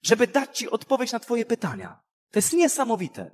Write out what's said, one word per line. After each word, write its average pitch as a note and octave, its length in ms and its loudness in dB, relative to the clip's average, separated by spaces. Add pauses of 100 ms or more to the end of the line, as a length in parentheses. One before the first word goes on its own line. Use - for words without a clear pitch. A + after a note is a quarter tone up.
żeby A3+ 240 4
dać - 320 -2
ci - 120 -6
odpowiedź B3 420 -2
na A3+ 80 -6
twoje A#3 240 -2
pytania. D#3+ 580 -6 (280)
To - 80 0
jest G3+ 140 0
niesamowite. A#3 800 0